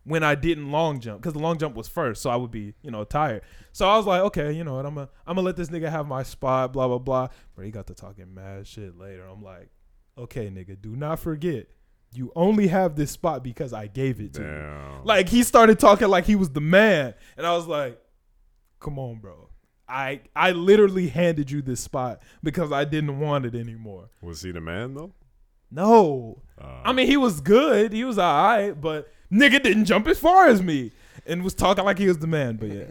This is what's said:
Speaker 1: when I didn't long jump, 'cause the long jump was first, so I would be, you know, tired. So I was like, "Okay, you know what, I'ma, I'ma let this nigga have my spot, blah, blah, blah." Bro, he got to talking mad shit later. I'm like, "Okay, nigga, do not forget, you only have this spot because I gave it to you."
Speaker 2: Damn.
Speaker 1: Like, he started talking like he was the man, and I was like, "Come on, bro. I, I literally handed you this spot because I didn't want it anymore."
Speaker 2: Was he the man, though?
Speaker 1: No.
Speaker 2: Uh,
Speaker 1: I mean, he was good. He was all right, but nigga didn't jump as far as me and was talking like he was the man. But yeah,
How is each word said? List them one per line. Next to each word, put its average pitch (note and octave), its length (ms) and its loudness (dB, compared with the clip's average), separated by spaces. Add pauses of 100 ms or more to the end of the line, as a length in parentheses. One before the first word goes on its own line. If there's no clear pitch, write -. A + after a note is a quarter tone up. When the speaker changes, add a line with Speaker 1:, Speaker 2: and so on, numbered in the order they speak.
Speaker 1:
when D#3+ 180 -2
I D3 120 4
didn't D3 360 -4
long D3+ 300 -2
jump, A2 220 -14
'cause E3 100 -8
the D3 60 -8
long E3 180 -2
jump D3 180 -6
was A2+ 140 -12
first, B2+ 320 -6
so C#3+ 80 -6
I A#2+ 80 -2
would B2 140 -6
be, G#2+ 320 -12
you C#3+ 80 -14
know, G#2+ 140 -8
tired. C#3 360 -4 (320)
So F#3+ 160 0
I G#3 80 4
was G#3+ 80 2
like, F#3 160 0
"Okay, F3 320 -2
you E3 100 -8
know C#3+ 120 -8
what, C3 100 -8
I'ma, C#3+ 220 -10 (200)
I'ma F#3 140 -4
let F#3 160 -2
this C#3+ 140 -8
nigga E3 180 -6
have D#3 180 -6
my C3+ 160 -6
spot, C3 520 -4
blah, C3 140 -2
blah, B2 100 -2
blah." B2+ 300 -2 (260)
Bro, F#2 100 -16
he G#2+ 60 -12
got G#2 160 -14
to F2 80 -16
talking F#2 400 -20
mad G2 320 -16
shit F#2 320 -18
later. F#2 260 -20
I'm F#2+ 180 -20
like, F#2 280 -20 (480)
"Okay, A#2 320 -10
nigga, F#2+ 280 -16
do G#2+ 160 -14
not D3+ 260 -6
forget, D#3 480 -6 (440)
you B2 240 -10
only G3+ 320 4
have F3 280 2
this D3 160 -2
spot D3 300 -6
because B2+ 300 -10
I G#2+ 140 -12
gave B2 340 -4
it G2+ 140 -12
to D2 80 -10
you." D2 40 -8
Speaker 2:
Damn. D2+ 600 -12
Speaker 1:
Like, G#3 240 4
he A#3+ 120 6
started A3+ 360 8
talking G#3 300 8
like F3+ 180 2
he G#3+ 100 4
was F#3 140 0
the C#3+ 100 -4
man, D#3+ 540 4 (240)
and D#3+ 80 -4
I F3 100 0
was E3 100 -4
like, C#3+ 320 -6 (840)
"Come C#3+ 180 -10
on, A#2 220 -12
bro. F2+ 280 -20 (400)
I, C3+ 320 -8 (160)
I F3+ 160 2
literally F#3+ 560 4
handed D3 420 -2
you C#3+ 120 -6
this B2+ 180 -6
spot B2+ 420 -8 (200)
because D#3 300 -4
I C#3+ 120 -2
didn't D3 360 -4
want C#3+ 260 -2
it A#2 80 -8
anymore." A2+ 560 -12 (100)
Speaker 2:
Was E2+ 220 -14
he F#2 100 -10
the E2+ 80 -10
man, F#2+ 320 -8
though? D#3 220 -16 (560)
Speaker 1:
No. D3+ 720 2 (180)
Speaker 2:
Uh, B2+ 240 -18
Speaker 1:
I A#3 80 0
mean, B3+ 140 2
he C#4 100 4
was A3 240 0
good. G#3+ 520 4
He A3 120 -4
was A#3 140 -4
all E3 260 4
right, G#3 280 2
but D3+ 360 -6 (240)
nigga C#4 300 6
didn't A3 240 2
jump G3+ 200 2
as D#4+ 120 0
far F4+ 280 8
as G#3+ 160 6
me C#3 300 -4 (340)
and F3 160 -6
was F#3 120 -4
talking F#3+ 300 0
like G3 140 0
he G3+ 80 0
was F3+ 120 2
the D#3 100 -6
man. C3+ 280 -2
But G#2+ 140 -8
yeah, G2+ 200 -12